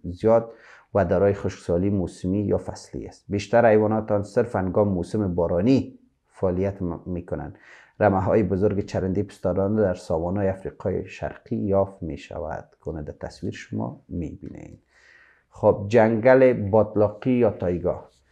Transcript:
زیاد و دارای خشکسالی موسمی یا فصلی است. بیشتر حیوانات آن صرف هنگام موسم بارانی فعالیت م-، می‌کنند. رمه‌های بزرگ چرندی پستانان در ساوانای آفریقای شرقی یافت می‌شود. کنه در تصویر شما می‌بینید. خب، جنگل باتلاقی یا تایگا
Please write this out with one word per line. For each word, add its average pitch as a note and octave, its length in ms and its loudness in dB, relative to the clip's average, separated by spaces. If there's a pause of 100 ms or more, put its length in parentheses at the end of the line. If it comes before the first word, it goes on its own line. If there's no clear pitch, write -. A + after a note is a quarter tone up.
زیاد A2 460 2 (440)
و G2 100 4
دارای G2 300 2
خشکسالی F#2 560 -2
موسمی F#2+ 520 -2
یا F#2+ 160 0
فصلی - 480 -12
است. - 220 -20
بیشتر A#2 380 2
حیوانات G#2+ 460 2
آن G#2 100 0
صرف A2 340 -2
هنگام G2 320 2
موسم F#2 460 -2
بارانی F2 640 0 (300)
فعالیت F#2+ 540 -4
م-، E2+ 240 -6
می‌کنند. E2+ 520 -8 (420)
رمه‌های G2 420 4
بزرگ G2 420 0
چرندی F#2 380 -2
پستانان G2 540 -2
در G2 180 2
ساوانای F2+ 560 -2
آفریقای - 580 -6
شرقی - 480 -10
یافت G2 460 0
می‌شود. D#2+ 640 -10 (160)
کنه D#2+ 220 -8
در D2 180 -12
تصویر - 320 -10
شما - 560 -10
می‌بینید. - 720 -12 (720)
خب، G#2+ 380 2
جنگل A#2 640 6
باتلاقی G#2 800 0
یا A#2+ 200 2
تایگا F2 540 -4 (280)